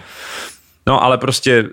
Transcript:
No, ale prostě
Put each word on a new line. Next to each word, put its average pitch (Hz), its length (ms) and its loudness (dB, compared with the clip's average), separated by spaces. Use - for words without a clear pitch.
No, 123 160 2
ale 127 160 2
prostě 123 540 0